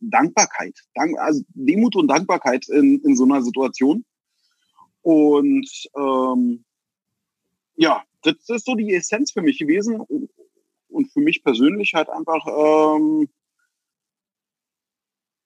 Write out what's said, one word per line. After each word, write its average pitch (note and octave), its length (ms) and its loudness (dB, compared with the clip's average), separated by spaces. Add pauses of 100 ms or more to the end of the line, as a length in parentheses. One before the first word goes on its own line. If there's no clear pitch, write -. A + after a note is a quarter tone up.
Dankbarkeit. - 800 -2 (160)
Dank-, F3+ 240 -4
also D3+ 300 -2
Demut F#3+ 480 0
und D#3+ 120 2
Dankbarkeit C#3+ 640 0
in, C#3 320 4
in C#3+ 140 2
so B2+ 80 2
einer C3+ 180 2
Situation. C3 640 -2 (1000)
Und, C#3+ 640 2 (280)
ähm, B2+ 680 -2 (1120)
ja, D#3 260 2 (200)
das D#3+ 140 0 (120)
ist A#3 160 -6
so B3+ 120 -4
die G#3 180 -2
Essenz G#3+ 380 -4
für G3+ 100 -4
mich C#3 160 0
gewesen. G3+ 420 -2 (880)
Und - 240 -6
für D3 80 -2
mich D#3 220 0
persönlich D#3 520 0
halt D#3 140 -2
einfach, D#3+ 380 -6
ähm, D#3 840 2 (2250)